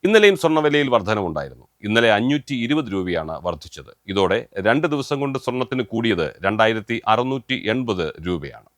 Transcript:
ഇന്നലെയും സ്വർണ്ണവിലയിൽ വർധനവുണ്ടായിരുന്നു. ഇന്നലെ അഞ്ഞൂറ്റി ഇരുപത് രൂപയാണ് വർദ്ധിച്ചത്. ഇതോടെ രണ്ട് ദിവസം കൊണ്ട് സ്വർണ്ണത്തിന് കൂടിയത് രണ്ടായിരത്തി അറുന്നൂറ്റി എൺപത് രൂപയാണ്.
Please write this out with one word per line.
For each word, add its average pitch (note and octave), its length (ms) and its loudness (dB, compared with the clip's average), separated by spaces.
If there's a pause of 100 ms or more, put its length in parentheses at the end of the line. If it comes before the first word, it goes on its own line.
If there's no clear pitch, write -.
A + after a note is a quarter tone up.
ഇന്നലെയും G#3 340 6
സ്വർണ്ണവിലയിൽ D3+ 540 2
വർധനവുണ്ടായിരുന്നു. F2 680 -2 (240)
ഇന്നലെ A2+ 280 4
അഞ്ഞൂറ്റി C3+ 480 -2
ഇരുപത് C3+ 300 -2
രൂപയാണ് E2+ 420 -4 (100)
വർദ്ധിച്ചത്. D2+ 460 -10 (200)
ഇതോടെ G2 280 2 (280)
രണ്ട് D3 260 2
ദിവസം C#3 280 -4
കൊണ്ട് C3+ 220 -4
സ്വർണ്ണത്തിന് B2+ 480 -4
കൂടിയത് A2+ 340 0 (200)
രണ്ടായിരത്തി A2 520 0 (160)
അറുന്നൂറ്റി C3 440 -2 (160)
എൺപത് A2 320 -2 (220)
രൂപയാണ്. C#2 500 -8